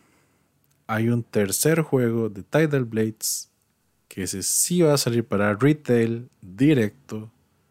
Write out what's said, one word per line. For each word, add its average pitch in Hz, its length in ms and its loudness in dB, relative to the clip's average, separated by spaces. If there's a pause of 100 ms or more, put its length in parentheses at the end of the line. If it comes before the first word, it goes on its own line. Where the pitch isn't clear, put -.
(880)
hay 113 220 -2
un 120 140 0
tercer 147 580 0
juego 117 480 0
de 98 140 -14
Tidal 143 420 0
Blades 110 640 -4 (580)
que 95 160 -10
ese 92 200 -8
sí - 380 0
va 151 120 6
a 139 40 2
salir 117 300 0
para 104 280 0
retail 120 720 0 (120)
directo 110 880 -2 (400)